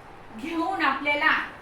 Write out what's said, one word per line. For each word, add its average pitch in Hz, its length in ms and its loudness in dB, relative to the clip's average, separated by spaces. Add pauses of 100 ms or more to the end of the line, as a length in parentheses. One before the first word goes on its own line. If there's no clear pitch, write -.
(420)
घेऊन 330 440 0
आपल्याला 285 640 2 (140)